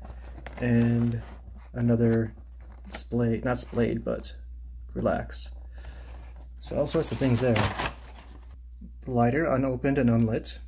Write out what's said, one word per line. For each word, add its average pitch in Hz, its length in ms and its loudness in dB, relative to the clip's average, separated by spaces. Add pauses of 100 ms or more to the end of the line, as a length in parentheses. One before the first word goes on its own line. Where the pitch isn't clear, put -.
(580)
and 117 640 4 (520)
another 117 600 4 (560)
splayed, 117 560 0
not 123 120 2
splayed, 113 460 0
but - 320 -4 (580)
relaxed. - 580 -2 (1080)
So - 180 -4
all 139 100 2
sorts - 240 0
of 117 60 -2
things 123 220 4
there. 123 160 6 (1500)
Lighter, 123 380 4
unopened 135 520 2
and 123 120 6
unlit. 117 580 2